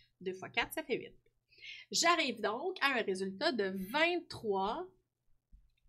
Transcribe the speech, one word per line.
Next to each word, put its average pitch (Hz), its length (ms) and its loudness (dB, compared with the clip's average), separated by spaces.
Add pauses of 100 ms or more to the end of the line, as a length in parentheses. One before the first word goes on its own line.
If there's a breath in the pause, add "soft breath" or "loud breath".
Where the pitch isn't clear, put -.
(220 soft breath)
Deux 185 140 -6
fois 185 120 -12
quatre, 240 240 -2
ça 311 120 -4
fait 247 120 -2
huit. - 220 -8 (720 loud breath)
J'arrive 294 480 4
donc 254 400 -2
à 269 180 6
un 220 40 2
résultat 196 500 0
de 196 220 0 (180)
vingt-trois 294 960 0 (1000)